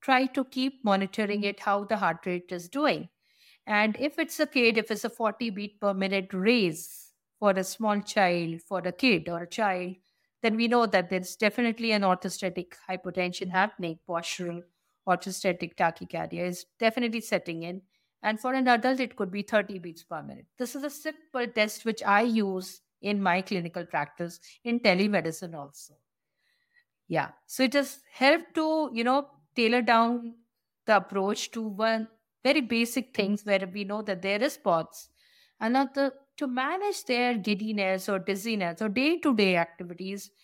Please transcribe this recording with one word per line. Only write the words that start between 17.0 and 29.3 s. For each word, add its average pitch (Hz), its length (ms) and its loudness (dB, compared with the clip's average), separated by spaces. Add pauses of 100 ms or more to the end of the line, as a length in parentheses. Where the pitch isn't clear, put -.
setting 170 420 -4
in. 180 180 -10 (420)
And 214 160 -2
for 254 140 -2
an 262 140 2
adult, 254 320 4
it 254 160 -4
could 196 160 -4
be 202 120 -6
thirty 202 360 0
beats 170 240 -16
per 156 200 -12
minute. 139 240 -16 (100)
This 247 180 -6
is 277 80 -8
a 294 60 -4
simple 285 580 -8
test 214 380 -2
which 226 180 -4
I 202 180 4
use 202 600 0 (200)
in 202 200 -2
my 185 200 2
clinical 175 440 -6
practice 170 540 -6 (240)
in 240 160 -2
telemedicine 180 760 0
also. 143 380 -16 (1120)
Yeah. 156 240 -2 (140)
So - 180 0
it 247 100 2
has 277 280 0 (100)
helped 302 440 4
to, 311 380 0
you 226 100 -2
know, 269 260 2 (260)